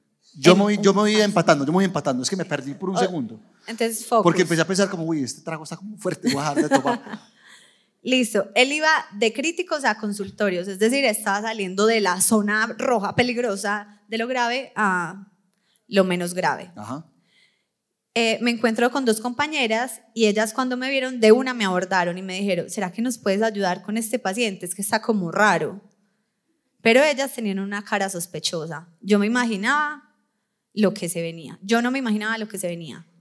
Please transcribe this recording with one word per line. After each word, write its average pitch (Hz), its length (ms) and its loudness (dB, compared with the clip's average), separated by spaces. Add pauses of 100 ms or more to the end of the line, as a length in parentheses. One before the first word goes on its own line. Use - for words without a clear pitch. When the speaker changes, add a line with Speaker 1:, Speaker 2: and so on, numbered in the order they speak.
(360)
Speaker 1:
yo 151 160 6
Speaker 2:
En 185 80 8
Speaker 1:
me 202 60 4
voy, 208 160 2
yo 202 120 6
me 190 60 0
voy 214 160 4
Speaker 2:
un- 214 60 4
Speaker 1:
empatando, 170 440 4
yo 143 60 0
me 175 60 4
voy 190 80 4
empatando. 147 380 -2
Es 123 60 -2
que 196 60 -6
me 175 100 -4
perdí 139 300 -6
por 185 160 -6
un 147 60 -2
Speaker 2:
Oh, - 20 2
Speaker 1:
segundo. 156 400 -2 (280)
Speaker 2:
entonces, 226 380 -4
focus. 226 180 4
Speaker 1:
Porque 175 200 6
empecé 165 180 2
a 160 60 0
pensar 190 220 2
como, 175 160 -6
uy, 160 180 -2
este - 180 -8
trago 160 220 -10
está 160 140 -14
como 214 200 -14
fuerte, - 340 -4
voy 269 120 -2
a 156 100 0
dejar 151 160 0
de 269 80 4
tomar. 262 240 0
<laughs> - 320 -16 (720)
Speaker 2:
Listo, 233 480 0
él 254 180 4
iba 302 160 0 (260)
de 214 200 0
críticos 311 500 -4
a 214 140 0
consultorios, 196 720 -4
es 196 100 -8
decir, 240 280 2
estaba 214 360 0
saliendo 208 460 -2
de 226 140 2
la 185 200 2
zona 214 460 2 (100)
roja 208 380 -2
peligrosa, 214 920 -2
de 226 120 -6
lo 226 80 -4
grave 247 480 -4
a 190 560 -2 (560)
lo 190 160 4
menos 180 320 -2
grave. 170 400 -2
Speaker 1:
Ajá. 120 320 -12 (1040)
Speaker 2:
Eh, 226 300 0
me 240 80 2
encuentro 233 400 0
con 277 140 -2
dos 220 140 2
compañeras 247 840 -4 (120)
y 220 140 2
ellas 214 260 0
cuando 254 240 -2
me 262 140 -4
vieron 254 280 -2
de 220 120 10
una 254 240 4
me 220 100 0
abordaron 180 540 0
y - 20 -10
me 185 180 -6
dijeron, 190 300 -2
"¿Será 185 220 -6
que 226 100 -6
nos 240 160 -2
puedes 202 240 0
ayudar 202 400 -2
con 208 160 -6
este 226 220 -4
paciente? 190 480 -4
Es - 80 -8
que 196 80 -8
está 220 180 0
como 190 300 -2
raro". 190 500 2 (1040)
Pero 233 200 6
ellas 277 300 0
tenían 202 240 -4
una 202 260 -6
cara 202 240 -2
sospechosa. 165 800 -8 (140)
Yo 202 160 4
me 202 80 4
imaginaba 247 880 -2 (640)
lo 202 180 2
que 185 160 -8
se 170 140 -6
venía. 165 400 -12
Yo 226 180 2
no 240 80 0
me 262 80 -2
imaginaba 220 400 -2
lo 214 100 -8
que 196 120 -10
se 185 80 -4
venía. 170 400 -10 (140)